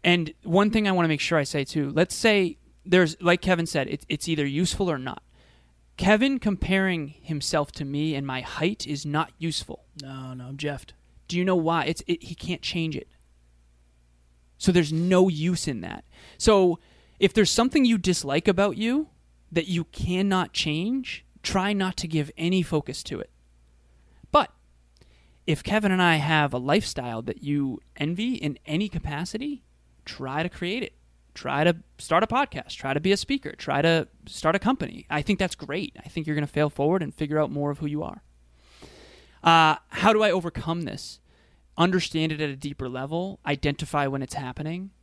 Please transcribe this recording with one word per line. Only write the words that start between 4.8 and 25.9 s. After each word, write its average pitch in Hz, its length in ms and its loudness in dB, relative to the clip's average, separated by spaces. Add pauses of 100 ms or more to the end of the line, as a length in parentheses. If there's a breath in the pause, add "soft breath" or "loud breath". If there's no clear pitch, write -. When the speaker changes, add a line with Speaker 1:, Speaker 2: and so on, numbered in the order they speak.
Speaker 1:
or 147 80 -2
not. 127 240 -10 (760 soft breath)
Kevin 226 420 4
comparing 185 680 0 (140)
himself 147 520 -2
to 147 120 -8
me 147 300 -2
and 139 120 -4
my 131 140 -6
height 175 440 -4
is 143 200 -6
not 151 320 -2
useful. - 480 -8 (160)
Speaker 2:
No, 131 320 -12
no, 127 140 -14
I'm 135 100 -12
Jeffed. 143 360 -8 (340)
Speaker 1:
Do 175 100 -2
you 180 80 2
know 185 100 4
why? 165 300 2
It's, 165 200 -4
it, 175 160 -2
he - 140 -12
can't - 260 -6
change 160 360 -4
it. - 100 -10 (1500)
So - 140 2
there's 165 220 4
no 185 360 4
use 165 380 -2
in 120 140 -4
that. - 220 -10 (340 loud breath)
So 185 420 4 (400 soft breath)
if 190 140 4
there's 208 160 4
something 262 360 2
you 226 120 4
dislike 165 500 0
about 196 300 2
you 247 300 -2 (440)
that 165 160 -2
you 170 180 -2
cannot 185 680 -2
change, 202 720 -4 (160)
try 190 320 -2
not 185 240 -2
to 175 100 -6
give 156 300 -2
any 180 240 0
focus 156 420 -4
to - 180 -8
it. - 80 -12 (1000 soft breath)
But - 200 4 (960 soft breath)
if 156 160 0
Kevin 208 300 2